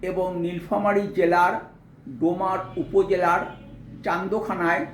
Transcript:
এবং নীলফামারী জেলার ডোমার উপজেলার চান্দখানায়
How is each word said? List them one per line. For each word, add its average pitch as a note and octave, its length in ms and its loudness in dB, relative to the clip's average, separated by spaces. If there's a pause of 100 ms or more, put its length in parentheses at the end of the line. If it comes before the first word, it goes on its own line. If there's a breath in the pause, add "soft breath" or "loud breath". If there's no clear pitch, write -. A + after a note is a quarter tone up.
এবং F#3 260 0 (120)
নীলফামারী G3+ 640 0 (120)
জেলার F3 380 4 (680)
ডোমার F#3 380 0 (180)
উপজেলার F#3 680 2 (640)
চান্দখানায় F#3 800 0 (120)